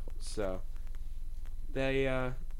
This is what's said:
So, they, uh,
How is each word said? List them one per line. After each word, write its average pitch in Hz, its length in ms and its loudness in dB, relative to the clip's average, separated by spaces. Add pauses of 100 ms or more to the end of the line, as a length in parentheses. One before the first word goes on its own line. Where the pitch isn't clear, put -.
(240)
So, 95 360 -2 (1120)
they, 135 340 4
uh, 127 240 2 (300)